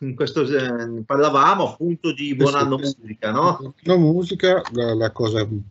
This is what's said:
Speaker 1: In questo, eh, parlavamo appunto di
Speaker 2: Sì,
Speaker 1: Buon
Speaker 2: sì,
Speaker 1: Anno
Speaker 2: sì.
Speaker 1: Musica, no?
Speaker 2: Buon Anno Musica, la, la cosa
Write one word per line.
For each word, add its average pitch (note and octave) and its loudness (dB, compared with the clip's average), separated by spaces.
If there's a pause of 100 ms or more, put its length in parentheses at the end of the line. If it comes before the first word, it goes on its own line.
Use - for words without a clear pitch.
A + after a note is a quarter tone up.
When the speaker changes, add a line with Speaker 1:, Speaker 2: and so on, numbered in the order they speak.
Speaker 1:
In C3+ -8
questo, C#3 -2
eh, A#2+ -2
parlavamo C#3+ 2
appunto E3 -4
di C#3+ -8
Speaker 2:
Sì, C#3+ -2
Speaker 1:
Buon C#3 4
Speaker 2:
sì, C#3+ 0
Speaker 1:
Anno C#3 0
Speaker 2:
sì. C#3 -4
Speaker 1:
Musica, A2 -8
no? D#3+ 2
Speaker 2:
Buon C3+ -14 (100)
Anno F3+ 4
Musica, F3 2 (100)
la, A#2 0
la A2+ 0
cosa A2 -2 (240)